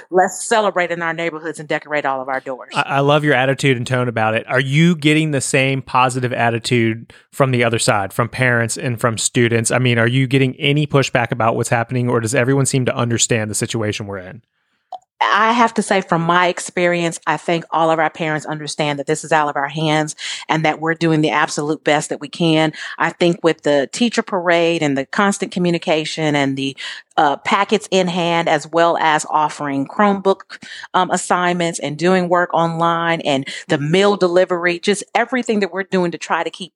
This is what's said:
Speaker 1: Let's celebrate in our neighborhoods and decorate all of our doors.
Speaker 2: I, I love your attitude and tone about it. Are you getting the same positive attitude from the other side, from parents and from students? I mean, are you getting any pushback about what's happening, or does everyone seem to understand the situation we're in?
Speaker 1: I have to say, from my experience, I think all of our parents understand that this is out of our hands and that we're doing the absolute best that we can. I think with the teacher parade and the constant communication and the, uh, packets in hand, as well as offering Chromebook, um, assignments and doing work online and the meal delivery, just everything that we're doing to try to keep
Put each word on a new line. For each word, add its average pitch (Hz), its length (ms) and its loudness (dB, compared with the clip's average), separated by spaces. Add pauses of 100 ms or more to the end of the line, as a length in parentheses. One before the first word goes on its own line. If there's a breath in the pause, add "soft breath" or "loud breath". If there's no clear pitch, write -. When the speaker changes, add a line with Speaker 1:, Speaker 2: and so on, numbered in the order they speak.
Speaker 1:
Let's 185 360 0
celebrate 185 460 0
in 170 100 -6
our 165 120 -4
neighborhoods 160 480 -8
and 151 80 -10
decorate 147 360 -4
all 135 160 -2
of 131 60 -10
our 131 140 -4
doors. 127 340 -12
Speaker 2:
I, 147 60 0
I 139 180 0
love 147 240 2
your 147 120 2
attitude 135 420 2
and 120 100 -6
tone 123 220 0
about 110 240 0
it. 113 160 -2
Are 127 100 0
you 156 380 2
getting 151 340 2
the 139 80 0
same 135 420 0
positive 127 520 0
attitude 117 800 0 (180 loud breath)
from 131 200 0
the 120 120 2
other 117 160 2
side, 101 320 0
from 120 160 0
parents 120 500 0
and 120 220 -4
from 113 180 0
students? 117 540 2
I 127 80 2
mean, 123 180 2
are 113 100 4
you 131 200 0
getting 131 300 0
any 147 280 0
pushback 135 460 0
about 117 240 0
what's 120 140 -2
happening, 123 400 0
or 120 100 0
does 113 160 -2
everyone 135 300 2
seem 131 220 0
to - 80 0
understand 117 540 0
the 104 60 -6
situation 110 500 -4
we're 101 120 -10
in? 95 240 -16 (800)
Speaker 1:
I 220 300 4
have 233 220 2
to - 80 0
say, 196 180 0
from 175 220 0
my 175 260 2
experience, 175 800 -2
I 160 80 0
think 165 360 -2
all 160 200 2
of 160 80 2
our 156 100 2
parents 156 360 -4
understand 151 540 -4
that 139 60 -8
this 156 200 -4
is 151 80 -4
out 151 160 2
of 143 80 -6
our 139 100 -2
hands 151 480 0 (320 loud breath)
and 156 160 0
that 151 160 0
we're 160 140 -2
doing 160 260 2
the 156 120 2
absolute 151 520 -2
best 151 260 0
that 127 120 -8
we 143 80 -12
can. 160 420 2 (260 loud breath)
I 160 120 0
think 175 340 0
with 160 200 0
the 143 280 2
teacher 233 320 0
parade 170 580 0
and 143 160 0
the 135 80 -2
constant 196 460 0
communication 160 880 0
and 139 180 0
the, 135 220 -6 (400 loud breath)
uh, 143 180 4
packets 202 560 -2
in 185 160 2
hand, 170 400 0
as 147 180 0
well 165 300 2
as 156 340 2
offering 147 580 -2
Chromebook, 196 680 0 (360 loud breath)
um, 180 180 0
assignments 180 680 0
and 147 180 -6
doing 175 320 2
work 175 240 2
online 165 680 0
and 139 240 -2 (220 loud breath)
the 160 100 0
meal 185 380 2
delivery, 175 640 2
just 202 240 -2 (100)
everything 233 460 0
that 190 140 -2
we're 190 100 -6
doing 180 280 0
to 165 60 -8
try 165 280 -4
to 165 40 -8
keep 175 260 -14